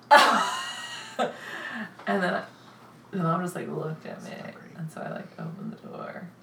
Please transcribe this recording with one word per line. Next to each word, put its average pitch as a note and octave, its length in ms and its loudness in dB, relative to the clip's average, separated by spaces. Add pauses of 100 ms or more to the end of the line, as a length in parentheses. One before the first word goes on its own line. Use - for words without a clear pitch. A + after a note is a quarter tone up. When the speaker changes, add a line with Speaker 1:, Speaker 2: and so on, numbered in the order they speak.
(1160)
Speaker 1:
<laughs> A#3+ 140 0 (760)
And G3+ 140 4
then F3+ 120 2
I, - 100 -2 (680)
the G3 120 -2
mom E3 180 4
just, F3+ 140 -4
like, - 140 -6
looked D#3 360 -4
at - 180 -10
me, - 80 -12
Speaker 2:
That's - 120 -10
not - 120 -10
great. - 220 -18
Speaker 1:
and D#3+ 140 -6
so - 100 -10
I, - 100 -6
like, - 160 -8 (120)
opened E3 320 -8
the - 60 -12 (100)
door - 400 -10 (160)